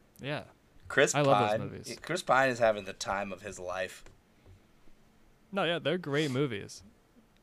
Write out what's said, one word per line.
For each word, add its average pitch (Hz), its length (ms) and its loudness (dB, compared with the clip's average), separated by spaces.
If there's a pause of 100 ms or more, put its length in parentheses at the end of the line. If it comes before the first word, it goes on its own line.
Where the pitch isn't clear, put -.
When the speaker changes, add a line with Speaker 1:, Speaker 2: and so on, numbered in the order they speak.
(220)
Speaker 1:
Yeah. 135 220 -8 (440)
Speaker 2:
Chris 143 280 4
Speaker 1:
I 147 60 4
love 135 180 6
those 104 180 4
Speaker 2:
Pine, - 40 0
Speaker 1:
movies. 98 420 -10
Speaker 2:
Chris 170 180 -4
Pine 135 280 4
is 117 100 -4
having 107 260 4
the 95 80 -10
time 101 400 -6
of 87 80 -12
his 95 180 -12
life. 90 440 -8 (1500)
Speaker 1:
No, 196 120 -2
yeah, 165 160 0
they're 143 180 0
great 151 320 0
movies. 123 540 -4 (600)